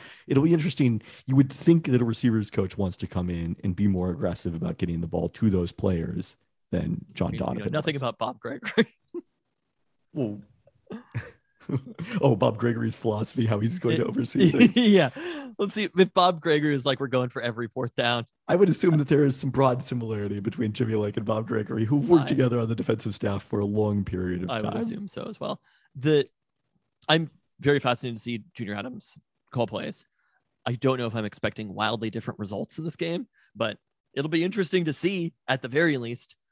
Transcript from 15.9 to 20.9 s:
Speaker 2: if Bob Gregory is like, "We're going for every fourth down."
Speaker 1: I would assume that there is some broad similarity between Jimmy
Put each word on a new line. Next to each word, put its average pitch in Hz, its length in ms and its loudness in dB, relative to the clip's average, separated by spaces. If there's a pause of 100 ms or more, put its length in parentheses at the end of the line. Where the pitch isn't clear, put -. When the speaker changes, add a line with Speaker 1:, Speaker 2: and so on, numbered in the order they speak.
Speaker 2:
if 185 180 4
Bob 180 260 4
Gregory 151 320 2
is 131 140 0
like, 135 140 0
"We're 135 80 -2
going 127 220 0
for 120 120 -8
every 117 240 -4
fourth 120 300 -6
down." 120 280 0 (220)
Speaker 1:
I - 80 2
would 185 140 6
assume 165 300 4
that 143 100 0
there 147 160 6
is 135 120 2
some 139 140 -4
broad 127 320 2
similarity 110 560 -4
between 107 340 -2
Jimmy 110 220 0